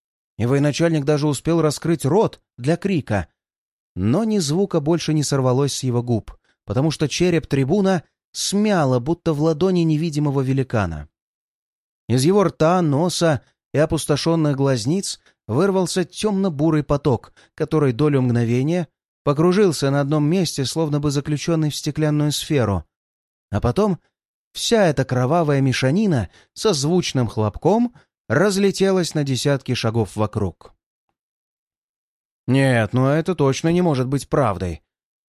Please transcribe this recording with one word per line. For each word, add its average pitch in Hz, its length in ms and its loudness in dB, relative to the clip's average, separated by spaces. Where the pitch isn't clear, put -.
И 107 80 -2
военачальник 147 580 0
даже 147 240 0
успел 151 320 -2
раскрыть 151 460 -2
рот 175 340 0
для 143 200 -2
крика, 117 520 -2
но 113 280 0
ни 214 140 0
звука 170 420 0
больше 156 340 -2
не 151 100 2
сорвалось 135 500 0
с - 100 -8
его 120 200 -2
губ, 120 340 -4
потому 139 260 0
что 143 180 -4
череп 170 380 0
трибуна 175 560 0
смяло, 180 680 0
будто 160 340 -2
в 143 80 -2
ладони 165 400 2
невидимого 147 600 0
великана. 113 680 -2
Из 127 160 2
его 190 200 4
рта, 170 400 2
носа 156 580 0
и 135 60 0
опустошённых 156 760 0
глазниц 139 640 -2
вырвался 185 580 0
тёмно-бурый 165 800 0
поток, 143 500 -2
который 147 360 0
долю 139 300 2
мгновения — 127 680 0
покружился 160 680 2
на 143 100 0
одном 147 240 0
месте, 160 400 0
словно 147 340 -2
бы 143 120 -2
заключённый 151 580 -2
в 135 60 -8
стеклянную 151 560 -2
сферу. 107 540 -2
А 101 100 -2
потом 185 380 0
вся 214 340 2
эта 135 180 0
кровавая 139 560 0
мешанина 135 680 0
со 294 200 0
звучным 147 540 0
хлопком 175 680 0
разлетелась 190 840 0
на 151 100 -2
десятки 139 500 -2
шагов 113 420 -2
вокруг. 104 580 -4
Нет, 127 460 2
ну 131 140 2
это 160 280 0
точно 139 340 0
не 175 120 2
может 135 260 0
быть 135 220 -4
правдой. 92 520 -2